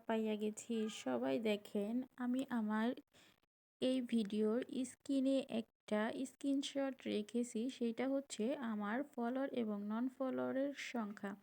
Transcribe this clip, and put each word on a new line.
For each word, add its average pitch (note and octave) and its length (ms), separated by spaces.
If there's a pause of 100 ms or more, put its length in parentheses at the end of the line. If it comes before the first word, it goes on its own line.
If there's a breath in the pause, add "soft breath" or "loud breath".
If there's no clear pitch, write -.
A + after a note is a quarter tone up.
পাইয়া A3 360
গেছি। G#3+ 320 (300)
সবাই B3+ 300 (140)
দেখেন, G#3 440 (300)
আমি B3 180 (180)
আমার G#3+ 280 (920 loud breath)
এই C4 160 (160)
ভিডিওর G#3+ 460 (300)
স্ক্রিনে C4+ 480 (220)
একটা - 420 (280)
স্ক্রিনশট C#4 680 (180)
রেখেছি, A3 480 (160)
সেটা A#3 360
হচ্ছে C4+ 300 (280)
আমার G#3 260 (140)
ফলোয়ার C4 380 (120)
এবং G#3+ 160 (140)
নন A#3 140 (100)
ফলোয়ারের B3+ 560 (200)
সংখ্যা। G#3+ 400 (120)